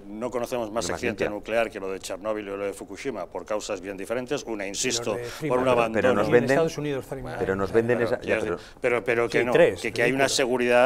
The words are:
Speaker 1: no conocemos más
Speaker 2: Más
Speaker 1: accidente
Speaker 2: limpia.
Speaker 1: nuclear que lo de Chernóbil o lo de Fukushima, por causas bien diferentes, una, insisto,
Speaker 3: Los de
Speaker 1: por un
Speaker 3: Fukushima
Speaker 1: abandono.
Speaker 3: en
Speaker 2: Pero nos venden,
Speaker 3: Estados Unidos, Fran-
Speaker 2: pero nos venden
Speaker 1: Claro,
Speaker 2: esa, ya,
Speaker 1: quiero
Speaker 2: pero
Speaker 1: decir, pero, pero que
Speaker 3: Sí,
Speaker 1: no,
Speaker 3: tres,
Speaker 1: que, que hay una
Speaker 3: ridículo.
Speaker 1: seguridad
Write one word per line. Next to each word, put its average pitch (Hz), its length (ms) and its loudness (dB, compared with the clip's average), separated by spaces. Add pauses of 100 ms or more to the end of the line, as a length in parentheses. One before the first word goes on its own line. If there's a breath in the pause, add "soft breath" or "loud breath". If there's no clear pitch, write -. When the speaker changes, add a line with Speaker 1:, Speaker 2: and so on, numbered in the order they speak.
Speaker 1:
no 107 240 -6
conocemos 120 400 -4
más 110 140 -2
Speaker 2:
Más - 60 -2
Speaker 1:
accidente 101 340 -2
Speaker 2:
limpia. 104 100 -2
Speaker 1:
nuclear 110 340 -2
que 98 120 -10
lo 95 100 -6
de 95 80 -6
Chernóbil 104 480 -6
o 98 80 -6
lo 101 80 -6
de 98 80 -2
Fukushima, 98 540 -8
por 87 200 -8
causas 107 360 -4
bien 95 160 -8
diferentes, 123 480 -4
una, 104 200 -6
insisto, 117 520 -2
Speaker 3:
Los 120 240 -8
de 151 80 -2
Speaker 1:
por 127 100 2
un 127 60 0
Speaker 3:
Fukushima 127 80 4
Speaker 1:
abandono. 113 260 2
Speaker 3:
en - 20 4
Speaker 2:
Pero 101 120 4
nos 104 160 2
venden, 123 220 6
Speaker 3:
Estados 156 260 2
Unidos, 147 280 -4
Fran- 82 320 -10
Speaker 2:
pero 92 200 0
nos 95 160 0
venden 117 240 4
Speaker 1:
Claro, 117 180 0
Speaker 2:
esa, - 60 -6
ya, - 0 -
Speaker 1:
quiero 110 200 0
Speaker 2:
pero 107 140 -2
Speaker 1:
decir, - 240 -12
pero, 120 240 0
pero 117 240 2
que 120 120 0
Speaker 3:
Sí, 117 60 2
Speaker 1:
no, 123 60 0
Speaker 3:
tres, 123 300 6
Speaker 1:
que, 113 100 -4
que 120 120 0
hay 123 80 4
una 135 80 2
Speaker 3:
ridículo. 135 180 2
Speaker 1:
seguridad 123 480 4